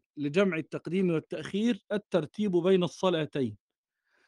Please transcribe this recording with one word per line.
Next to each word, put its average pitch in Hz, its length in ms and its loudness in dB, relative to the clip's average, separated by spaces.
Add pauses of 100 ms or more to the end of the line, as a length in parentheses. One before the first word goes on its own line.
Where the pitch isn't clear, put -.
(160)
لجمع 160 400 0
التقديم 170 540 -2
والتأخير 185 840 -2
الترتيب 196 640 -2
بين 180 280 4
الصلاتين، 156 720 -2 (720)